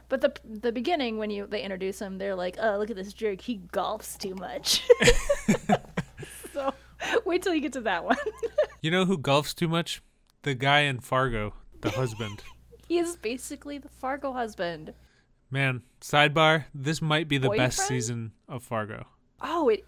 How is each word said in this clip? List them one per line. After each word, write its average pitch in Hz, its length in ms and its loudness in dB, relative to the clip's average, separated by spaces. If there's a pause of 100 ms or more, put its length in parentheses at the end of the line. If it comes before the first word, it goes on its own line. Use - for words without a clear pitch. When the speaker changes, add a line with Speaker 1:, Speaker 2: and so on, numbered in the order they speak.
Speaker 1:
But 262 120 -2
the, - 140 2 (100)
the 220 280 -6
beginning, 247 460 -2
when 214 120 -4
you, 202 160 -6
they 208 160 -6
introduce 190 400 -6
him, 190 160 -8
they're 196 160 -4
like, 180 260 -4
"Oh, 214 180 2
look 214 120 -2
at 226 60 -8
this 190 160 -10
jerk. 202 280 -4
He 233 180 -6 (140)
golfs 196 460 -4
too 190 180 -8
much." - 500 -4 (140)
<laughs> - 480 4
Speaker 2:
<laughs> - 80 6 (960)
Speaker 1:
So, 269 220 -2 (500)
wait 359 180 2
till 370 120 0
you 311 80 2
get 262 120 -4
to 269 80 -6
that 180 220 0
one. 196 160 8
<laughs> 587 60 -8 (560)
Speaker 2:
You 160 80 2
know 185 140 4
who 185 120 2
golfs 143 380 4
too 175 140 0
much? 165 340 -2 (400)
The 143 120 0
guy 139 260 6
in 139 200 2
Fargo, 117 540 0 (280)
the 110 80 0
husband. 110 520 -4 (220)
Speaker 1:
<laughs> - 240 -20
He 339 100 0
is 339 180 -2
basically 277 640 -10
the 285 100 -16
Fargo 269 440 -6
husband. 196 600 -6 (580)
Speaker 2:
Man, 131 320 0 (180)
sidebar, 151 640 4 (100)
this 143 260 -4
might 156 280 0
be 143 100 2
the 131 100 2
best 127 300 2
Speaker 1:
Boyfriend? - 100 0
Speaker 2:
season 117 440 -4 (160)
of 131 160 -12
Fargo. 110 420 -6 (340)
Speaker 1:
Oh, 311 300 0
it 208 180 2